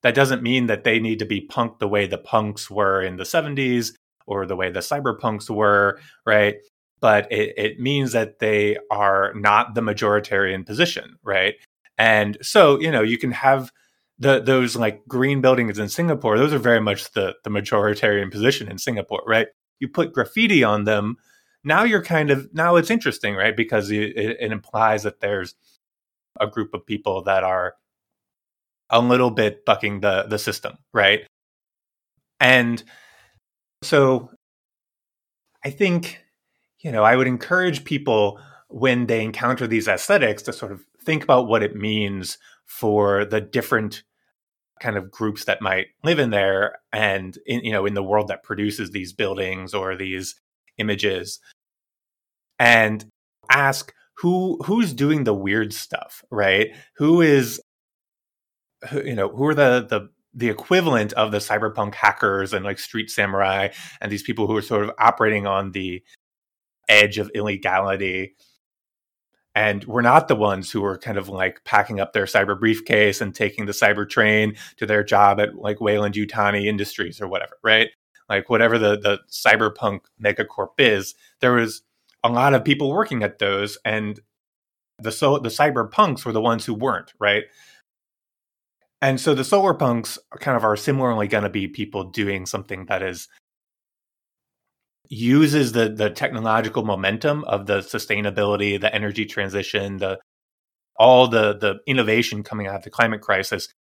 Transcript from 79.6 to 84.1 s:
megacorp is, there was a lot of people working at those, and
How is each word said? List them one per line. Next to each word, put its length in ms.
megacorp 560
is, 380
there 140
was 280
a 60
lot 240
of 120
people 260
working 320
at 160
those, 460
and 340